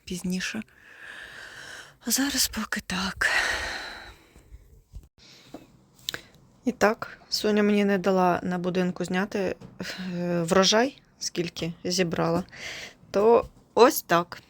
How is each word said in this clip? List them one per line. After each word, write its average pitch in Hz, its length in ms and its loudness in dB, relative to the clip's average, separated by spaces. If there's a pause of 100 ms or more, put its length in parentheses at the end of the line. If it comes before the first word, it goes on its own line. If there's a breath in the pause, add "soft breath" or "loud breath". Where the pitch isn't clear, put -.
пізніше. 185 580 -6 (1400 loud breath)
А 240 40 -2
зараз 262 380 0
поки - 320 -6
так. 190 500 -2 (3250 loud breath)
І 233 80 0
так, - 460 0 (100)
Соня 208 340 2
мені 208 220 4
не 196 140 2
дала 180 440 4
на 180 160 -2
будинку 180 460 0
зняти, 185 520 -2 (580 loud breath)
е, 175 280 -2
врожай, 190 600 4 (160)
скільки - 540 -6 (120)
зібрала. 175 600 0 (680 loud breath)
То 220 380 4 (260)
ось 240 280 6
так, - 480 0